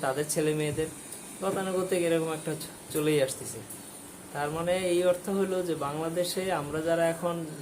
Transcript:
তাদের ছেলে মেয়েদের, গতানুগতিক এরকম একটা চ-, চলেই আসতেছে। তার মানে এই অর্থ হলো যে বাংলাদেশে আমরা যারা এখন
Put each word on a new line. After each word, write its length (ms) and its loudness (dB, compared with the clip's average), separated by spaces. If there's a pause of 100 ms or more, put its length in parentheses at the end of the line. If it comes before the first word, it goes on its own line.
তাদের 280 0
ছেলে 260 2
মেয়েদের, 320 0 (560)
গতানুগতিক 600 0
এরকম 300 2
একটা 220 -4
চ-, 380 -10
চলেই 300 4
আসতেছে। 360 -4 (760)
তার 180 -2
মানে 280 0
এই 260 4
অর্থ 240 4
হলো 340 2
যে 120 0
বাংলাদেশে 800 0
আমরা 300 0
যারা 260 4
এখন 380 0 (160)